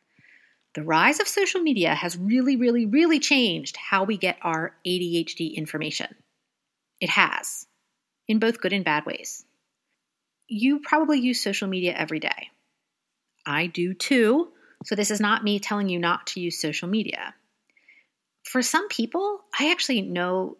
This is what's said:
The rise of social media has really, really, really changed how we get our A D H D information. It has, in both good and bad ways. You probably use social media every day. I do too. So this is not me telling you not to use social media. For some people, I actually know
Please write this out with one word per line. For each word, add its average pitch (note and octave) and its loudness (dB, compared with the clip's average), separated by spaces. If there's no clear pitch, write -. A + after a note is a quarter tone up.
The D3+ -8
rise E3+ 4
of G#4 0
social F#4+ 0
media G3 2
has F3 -4
really, B3 2
really, A#3+ 2
really D4+ 4
changed A#3 2
how - 0
we G3+ 0
get F3+ -2
our E3 -2
A F3+ 0
D E3+ 0
H E3 -2
D E3 -4
information. D#3 -6
It F3+ -2
has, - 2
in A3 2
both A3+ 0
good F#3 0
and F#3+ -2
bad D3+ 0
ways. - -10
You C4 2
probably D4+ 2
use B3 0
social G3 -2
media F3+ -2
every D#3 -4
day. - -6
I D3+ 0
do F3+ -4
too. B3+ 2
So - -6
this G3+ 0
is G#3+ -2
not G#3+ 2
me G#3 0
telling G3+ -2
you F3+ -2
not E3+ 0
to - -8
use E3+ -4
social D#3 -4
media. G3 -4
For - -2
some E4+ 0
people, F#4+ -4
I D4 2
actually C4 0
know F3+ -2